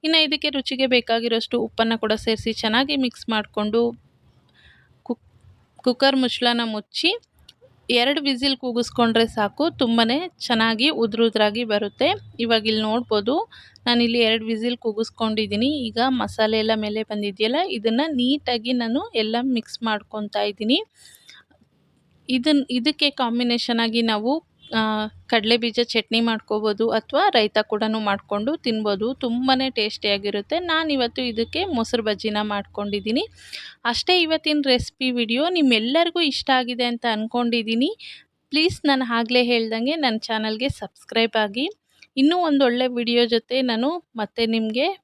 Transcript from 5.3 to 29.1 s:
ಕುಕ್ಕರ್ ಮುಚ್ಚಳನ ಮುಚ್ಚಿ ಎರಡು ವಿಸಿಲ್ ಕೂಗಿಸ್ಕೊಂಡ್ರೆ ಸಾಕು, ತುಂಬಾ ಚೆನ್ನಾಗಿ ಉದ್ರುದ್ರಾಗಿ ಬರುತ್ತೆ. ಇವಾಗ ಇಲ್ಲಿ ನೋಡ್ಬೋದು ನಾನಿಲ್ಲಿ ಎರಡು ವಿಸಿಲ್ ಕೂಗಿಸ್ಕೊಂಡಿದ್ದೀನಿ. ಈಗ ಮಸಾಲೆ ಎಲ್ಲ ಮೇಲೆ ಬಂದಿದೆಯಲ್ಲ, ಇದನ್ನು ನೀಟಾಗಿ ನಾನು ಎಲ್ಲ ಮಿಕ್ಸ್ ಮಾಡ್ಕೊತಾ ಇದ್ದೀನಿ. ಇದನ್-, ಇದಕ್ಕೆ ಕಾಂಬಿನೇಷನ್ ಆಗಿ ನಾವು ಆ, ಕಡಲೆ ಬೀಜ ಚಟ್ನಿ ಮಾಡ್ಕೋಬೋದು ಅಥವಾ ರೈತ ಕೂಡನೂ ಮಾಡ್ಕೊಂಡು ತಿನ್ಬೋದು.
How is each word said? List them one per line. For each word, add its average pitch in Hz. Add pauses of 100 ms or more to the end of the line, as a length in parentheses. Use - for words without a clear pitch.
ಕುಕ್ಕರ್ 269
ಮುಚ್ಚಳನ 240
ಮುಚ್ಚಿ 220 (800)
ಎರಡು 247
ವಿಸಿಲ್ 269
ಕೂಗಿಸ್ಕೊಂಡ್ರೆ 226
ಸಾಕು, 208
ತುಂಬಾ 233 (340)
ಚೆನ್ನಾಗಿ 226
ಉದ್ರುದ್ರಾಗಿ 220
ಬರುತ್ತೆ. 208 (320)
ಇವಾಗ 226
ಇಲ್ಲಿ 214
ನೋಡ್ಬೋದು 220 (520)
ನಾನಿಲ್ಲಿ 240
ಎರಡು 220
ವಿಸಿಲ್ 226
ಕೂಗಿಸ್ಕೊಂಡಿದ್ದೀನಿ. 220
ಈಗ 262 (100)
ಮಸಾಲೆ 220
ಎಲ್ಲ 220
ಮೇಲೆ 214
ಬಂದಿದೆಯಲ್ಲ, 214 (120)
ಇದನ್ನು 240
ನೀಟಾಗಿ 247
ನಾನು 247
ಎಲ್ಲ 220
ಮಿಕ್ಸ್ 247
ಮಾಡ್ಕೊತಾ 214
ಇದ್ದೀನಿ. 208 (1500)
ಇದನ್-, 262
ಇದಕ್ಕೆ 277
ಕಾಂಬಿನೇಷನ್ 240
ಆಗಿ 233
ನಾವು 226 (420)
ಆ, 226 (460)
ಕಡಲೆ 226
ಬೀಜ 226
ಚಟ್ನಿ 226
ಮಾಡ್ಕೋಬೋದು 220
ಅಥವಾ 269
ರೈತ 220
ಕೂಡನೂ 220
ಮಾಡ್ಕೊಂಡು 208
ತಿನ್ಬೋದು. 220